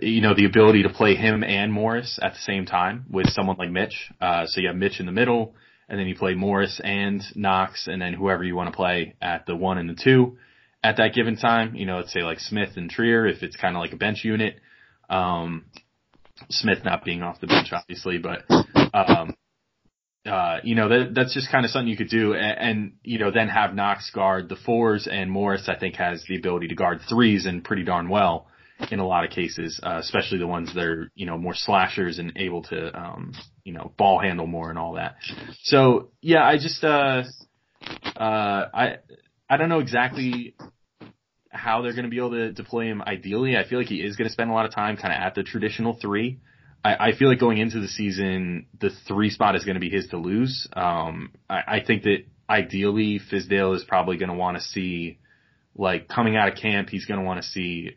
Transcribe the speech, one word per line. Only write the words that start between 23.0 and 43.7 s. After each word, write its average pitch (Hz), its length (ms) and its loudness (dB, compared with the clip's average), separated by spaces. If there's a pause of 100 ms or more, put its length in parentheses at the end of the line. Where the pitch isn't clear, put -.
you 117 140 -6
know, 104 140 0
then 110 180 2
have 101 240 2
Knox 101 380 -2
guard 95 360 0
the 92 80 -8
fours, 113 520 2
and 92 220 -4
Morris, 98 380 -2
I 90 80 -2
think, 90 200 -6
has 87 340 -4
the 92 80 -4
ability 87 300 -4
to 85 80 -8
guard 87 340 -2
threes 110 380 4
and 90 160 -4
pretty 95 200 -2
darn 87 260 -2
well 92 360 2 (460)
in 101 80 -2
a 95 60 -2
lot 98 200 2
of 92 60 -10
cases, 85 520 -6
uh, 87 160 -4
especially 95 380 -2
the 87 100 -4
ones 85 260 -6
that 87 80 -4
are, 82 320 -4
you 95 120 -10
know, 85 120 -6
more 87 160 -6
slashers 92 640 0
and 85 200 -8
able 87 260 -4
to, 82 340 -8
um, 87 360 -12 (320)
you 90 80 -12
know, 80 240 -12
ball 98 220 6
handle 85 280 0
more 82 220 -6
and 82 100 -8
all 82 140 -6
that. 82 240 -8 (460)
So, 131 480 6 (100)
yeah, 160 240 6
I 147 100 6
just, 147 300 -4
uh, 139 380 2 (920)
uh, 107 580 0
I, 120 240 0 (520)
I - 80 4
don't 160 100 2
know 165 120 2
exactly 123 760 -2 (960)
how 117 320 -2
they're 120 120 -4
gonna 123 140 -6
be 120 120 -4
able 123 120 -2
to 113 220 -4
deploy 113 320 -4
him 107 160 -4
ideally. 104 560 0
I 95 100 0
feel 123 120 -2